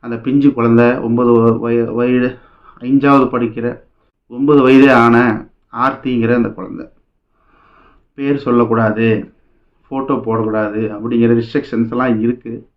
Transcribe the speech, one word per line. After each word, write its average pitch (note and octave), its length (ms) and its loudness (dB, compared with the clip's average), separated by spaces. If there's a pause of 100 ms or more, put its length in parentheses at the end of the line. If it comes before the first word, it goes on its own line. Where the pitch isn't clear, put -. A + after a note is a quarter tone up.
அந்த A#2 180 -10
பிஞ்சு C#3 340 2
குழந்தை, A#2 460 4
ஒன்பது A#2+ 340 0 (260)
வய-, A#2 360 -4
வயது, B2 440 -2 (400)
ஐந்தாவது C3+ 600 0
படிக்கிற, A#2+ 400 -6 (480)
ஒன்பது C#3 360 0
வயதே C3+ 280 6
ஆன A#2 560 2 (260)
ஆர்த்திங்கிற B2 600 -2
அந்த A#2 140 -2
குழந்தை. - 400 -14 (1300)
பேர் C#3 240 -4
சொல்லக்கூடாது, A2+ 960 0 (560)
ஃபோட்டோ C3+ 320 -4
போடக்கூடாது A2 680 -4
அப்படிங்கிற A#2 540 0
ரெஸ்ட்ரிக்ஷன்ஸ் A2+ 480 -4
எல்லாம் A#2+ 300 -2
இருக்கு. A#2 460 -6 (100)